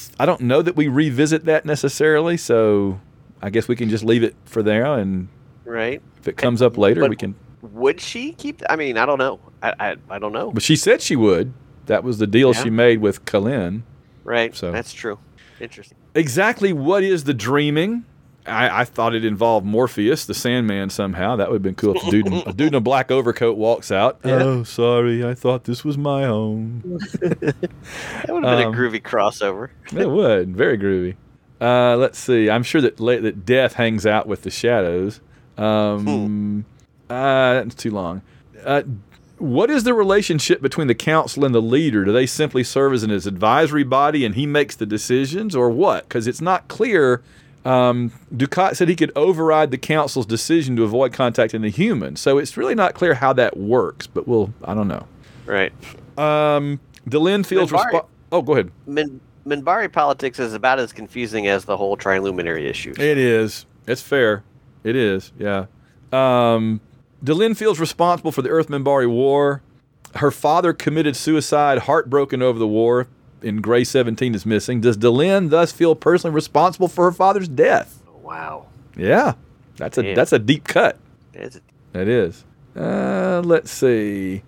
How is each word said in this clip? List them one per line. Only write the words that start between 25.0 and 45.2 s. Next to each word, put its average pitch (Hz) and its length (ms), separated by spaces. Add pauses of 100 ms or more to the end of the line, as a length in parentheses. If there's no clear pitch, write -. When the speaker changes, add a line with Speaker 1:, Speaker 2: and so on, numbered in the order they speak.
Speaker 1:
I 123 80
thought 123 300
this 120 220
was 143 120
my 143 280
home." 110 580
Speaker 2:
<laughs> 180 160 (220)
That - 1120
would 339 100
have 123 140
been 120 100
Speaker 1:
Um, 110 60
Speaker 2:
a 117 40
groovy 117 240
crossover. 104 680 (280)
Speaker 1:
It - 120
would. 107 480
Very 120 200
groovy. 95 380 (460)
Uh, 123 340
let's 123 240
see. 113 300
I'm 113 140
sure 156 180
that 120 180
la-, 117 220
that 101 240
Death 123 300
hangs 110 300
out 107 220
with 101 160
the 95 80
Shadows. 98 680 (360)
Um, 107 480
Speaker 2:
Hmm. 104 540 (500)
Speaker 1:
uh, 131 440 (100)
that's 117 120
too - 160
long. 92 300 (440)
Uh, 139 180 (560)
what 160 300
is 285 140
the 247 100
relationship 196 720
between 139 240
the 117 80
council 147 500
and 131 80
the 117 80
leader? 117 440
Do 101 60
they 127 140
simply 131 380
serve 139 300
as 113 100
an, 107 80
as 98 160
advisory 139 560
body 139 420
and 104 100
he 143 120
makes 147 280
the 113 120
decisions, 139 680